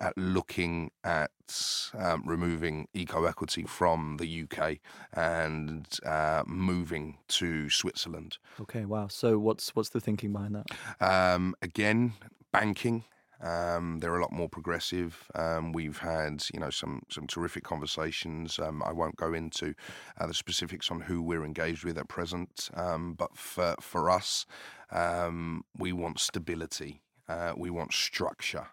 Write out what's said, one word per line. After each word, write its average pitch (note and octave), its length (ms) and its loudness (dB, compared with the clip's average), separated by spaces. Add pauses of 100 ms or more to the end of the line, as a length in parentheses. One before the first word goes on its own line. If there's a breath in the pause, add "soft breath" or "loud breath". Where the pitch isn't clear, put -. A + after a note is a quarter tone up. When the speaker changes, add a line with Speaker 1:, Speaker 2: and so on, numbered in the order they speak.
Speaker 1:
at F#2 160 0
looking F2 720 2 (120)
at, D#2+ 280 2 (640)
um, F2 300 2
removing E2 680 0
Eco E2+ 320 0
Equity E2 380 0
from E2 560 2
the E2 80 -2
U D#2+ 220 -4
K D#2 320 -2 (340 loud breath)
and, D#2 720 0 (180)
uh, D#2 420 4
moving E2+ 680 0 (120)
to D#2 420 2
Switzerland. E2 680 -2 (240 loud breath)
Speaker 2:
Okay, A2 240 -4
wow. G#2 220 -2
So A2 320 4
what's, G#2+ 360 2
what's A2 160 0
the A#2 100 0
thinking G#2 320 0
behind G#2 240 -2
that? G#2 100 -6 (340 loud breath)
Speaker 1:
Um, F#2 640 8
again, G#2+ 520 4 (380)
banking. A2 520 4 (340 soft breath)
Um, E2+ 600 0
they're E2+ 180 2
a F2 60 4
lot - 100 2
more E2+ 160 0
progressive. E2+ 880 -2
Um, E2 380 0
we've D#2 260 -2
had, D#2 440 0 (120)
you - 40 -6
know, D2+ 120 -4
some, C#2+ 400 -4
some D2+ 160 -8
terrific E2+ 380 -4
conversations. D#2+ 920 -4
Um, D#2 240 -2
I E2 120 -2
won't E2 220 -2
go E2 180 0
into, D#2+ 400 -2 (440 loud breath)
uh, E2+ 80 0
the E2 60 -2
specifics E2+ 580 -2
on E2+ 120 -4
who E2+ 180 0
we're E2 240 0
engaged D#2+ 400 -2
with E2 140 -2
at C#2 100 -4
present, F2 640 -4
um, E2+ 400 -2
but - 240 -4
for, - 420 0
for E2 300 2
us, - 380 4 (440 loud breath)
um, E2+ 760 0 (100)
we F2+ 160 -2
want E2+ 260 -4
stability. D#2+ 840 -4 (260)
Uh, E2+ 260 -2
we F2 140 -6
want E2 240 -4
structure. - 800 -2